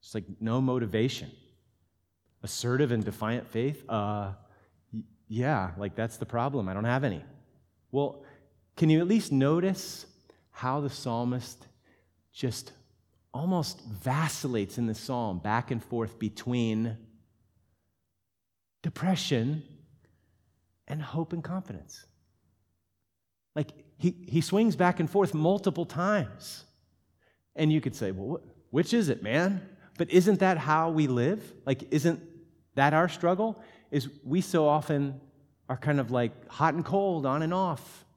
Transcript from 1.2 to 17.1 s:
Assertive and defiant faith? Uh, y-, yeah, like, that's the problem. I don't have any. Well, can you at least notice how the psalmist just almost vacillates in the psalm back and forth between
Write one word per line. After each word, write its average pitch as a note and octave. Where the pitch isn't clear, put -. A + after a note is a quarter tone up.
Assertive B2
and A2+
defiant A2
faith? C3
Uh, G#2
y-, A2
yeah, A2
like, G2
that's A2+
the -
problem. A#2+
I F#2
don't G2+
have B2
any. F#2
Well, C#3+
can D#3
you D#3
at F3
least G#3+
notice E3
how C3
the C#3+
psalmist B2
just -
almost E3+
vacillates B2
in A#2+
the A2+
psalm A2
back A2
and A#2
forth A2+
between A2+